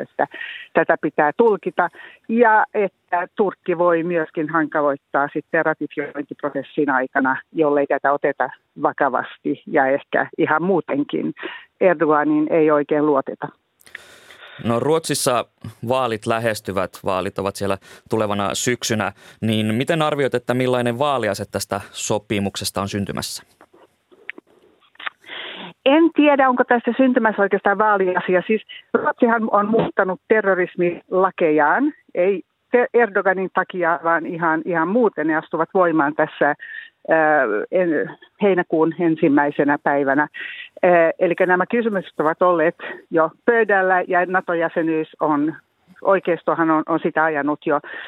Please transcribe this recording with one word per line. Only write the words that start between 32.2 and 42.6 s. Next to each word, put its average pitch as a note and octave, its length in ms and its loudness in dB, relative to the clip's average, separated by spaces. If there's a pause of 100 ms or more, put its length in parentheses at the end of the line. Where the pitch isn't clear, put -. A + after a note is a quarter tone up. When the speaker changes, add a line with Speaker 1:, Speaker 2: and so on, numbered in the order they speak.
Speaker 1:
te-, A#3+ 220 2
Erdoganin F#3+ 600 2
takia, F3 500 0
vaan E3 220 0
ihan, E3 400 -2
ihan E3 220 -2
muuten. F#3+ 400 0
Ne D#3 80 0
astuvat D#3+ 380 -4
voimaan D#3+ 420 2
tässä, D3 400 0 (540)
ää, D#3 340 4 (280)
en-, E3+ 460 -2 (240)
heinäkuun F3 580 2
ensimmäisenä D3 840 2
päivänä. C#3+ 440 0 (560)
Ää, E3+ 360 4
elikkä F3+ 260 0
nämä F3+ 200 2
kysymykset A3 540 -2
ovat D#3 220 0
olleet E3+ 340 2 (360)